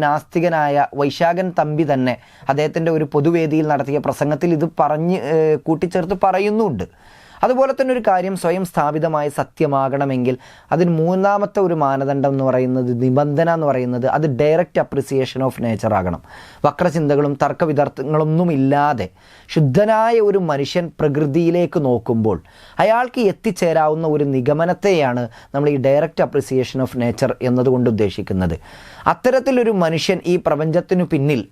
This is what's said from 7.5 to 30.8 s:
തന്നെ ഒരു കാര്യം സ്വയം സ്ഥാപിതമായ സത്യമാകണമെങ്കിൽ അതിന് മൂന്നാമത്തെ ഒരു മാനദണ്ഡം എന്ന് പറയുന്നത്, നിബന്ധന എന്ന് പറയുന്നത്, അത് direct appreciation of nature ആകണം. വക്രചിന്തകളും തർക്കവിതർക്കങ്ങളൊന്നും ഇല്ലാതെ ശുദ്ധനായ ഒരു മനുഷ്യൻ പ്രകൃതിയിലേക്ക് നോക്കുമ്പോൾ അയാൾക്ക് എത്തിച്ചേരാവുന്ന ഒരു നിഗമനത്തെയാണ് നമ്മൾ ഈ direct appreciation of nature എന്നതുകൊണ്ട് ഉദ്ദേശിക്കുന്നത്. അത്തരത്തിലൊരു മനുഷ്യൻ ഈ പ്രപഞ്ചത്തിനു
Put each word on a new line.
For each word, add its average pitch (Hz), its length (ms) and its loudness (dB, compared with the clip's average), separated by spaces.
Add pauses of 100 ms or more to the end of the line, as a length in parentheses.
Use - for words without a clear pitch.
തന്നെ 262 180 0
ഒരു 240 140 -2
കാര്യം 185 340 0
സ്വയം 180 260 -2
സ്ഥാപിതമായ 151 580 -2 (120)
സത്യമാകണമെങ്കിൽ 135 960 -2 (400)
അതിന് 175 240 2
മൂന്നാമത്തെ 202 680 0
ഒരു 170 140 0
മാനദണ്ഡം 139 540 0
എന്ന് 135 140 0
പറയുന്നത്, 127 420 0 (140)
നിബന്ധന 147 520 2
എന്ന് 156 140 -2
പറയുന്നത്, 123 360 -2 (100)
അത് 156 100 0 (160)
direct 160 400 2
appreciation 135 640 -2
of 120 160 -4
nature 113 360 -2
ആകണം. 90 200 -4 (460)
വക്രചിന്തകളും 147 760 0
തർക്കവിതർക്കങ്ങളൊന്നും 151 1160 0
ഇല്ലാതെ 135 480 0 (480)
ശുദ്ധനായ 208 600 2 (140)
ഒരു 196 220 2
മനുഷ്യൻ 143 360 -2 (140)
പ്രകൃതിയിലേക്ക് 160 880 0
നോക്കുമ്പോൾ 113 500 0 (460)
അയാൾക്ക് 240 360 0 (120)
എത്തിച്ചേരാവുന്ന 160 800 0
ഒരു 147 120 0 (100)
നിഗമനത്തെയാണ് 147 880 0 (300)
നമ്മൾ 143 200 2
ഈ - 20 0 (120)
direct 156 400 2
appreciation 131 580 -2
of - 80 -12 (100)
nature 117 280 0 (180)
എന്നതുകൊണ്ട് 123 440 2
ഉദ്ദേശിക്കുന്നത്. 95 600 -2 (580)
അത്തരത്തിലൊരു 254 600 0 (100)
മനുഷ്യൻ 165 360 0 (120)
ഈ 180 40 2 (120)
പ്രപഞ്ചത്തിനു 160 640 0